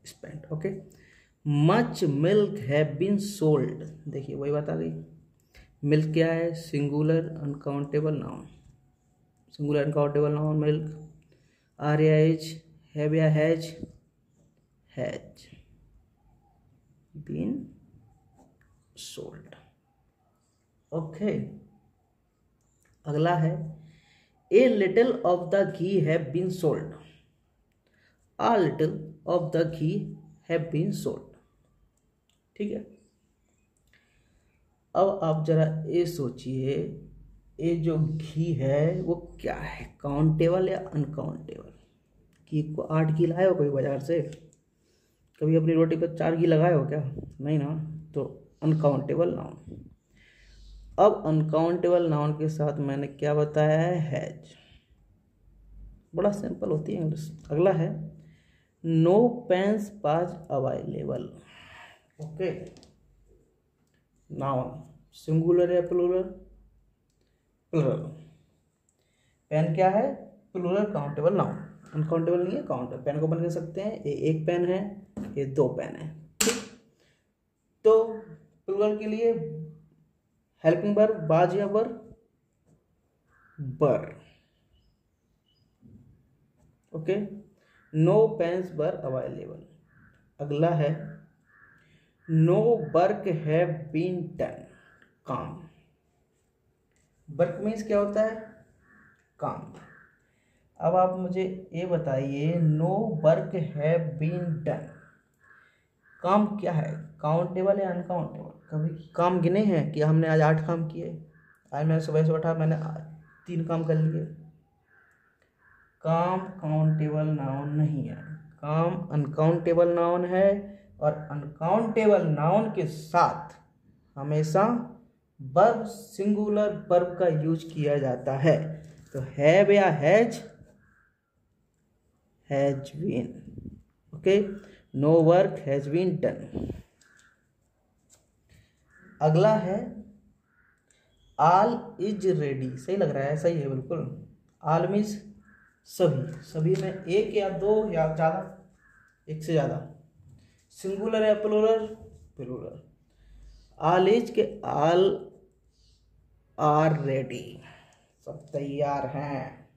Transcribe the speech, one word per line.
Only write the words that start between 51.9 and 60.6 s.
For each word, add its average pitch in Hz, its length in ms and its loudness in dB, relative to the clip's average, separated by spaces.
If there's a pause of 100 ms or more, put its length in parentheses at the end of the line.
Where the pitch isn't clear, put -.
noun 147 240 0
के 156 160 -2
साथ 151 300 -2
मैंने 139 280 -4
क्या 147 280 -2
बताया 151 460 2
है? 175 180 0
Hedge। - 500 -6 (1700)
बड़ा 202 180 0
simple 202 380 -6
होती 156 240 -2
है 175 60 -6
English। - 500 -6
अगला 175 220 4
है, 170 400 -4 (720)
"No 165 320 6 (320)
pens 202 320 2 (240)
was 165 240 0 (220)
available।" 135 760 -4 (920)